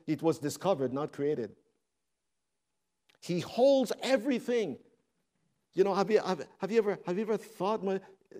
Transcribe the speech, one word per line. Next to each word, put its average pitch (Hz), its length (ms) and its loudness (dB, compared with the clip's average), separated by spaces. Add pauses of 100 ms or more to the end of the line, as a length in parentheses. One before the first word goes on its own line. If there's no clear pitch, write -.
it 156 140 -2
was 160 200 2
discovered, 143 520 0
not 143 200 -4
created. 143 400 -4 (1700)
He 175 180 -4
holds 262 540 4 (100)
everything. 233 760 0 (960)
You 180 100 6
know, 196 100 0
have 190 160 0
you, 214 100 4
have, 180 240 -2 (140)
have 190 140 -6
you 226 60 2
ever, 202 280 0
have 180 100 -2
you 214 60 0
ever 214 140 -2
thought, 196 480 -4
my, 190 160 -2 (400)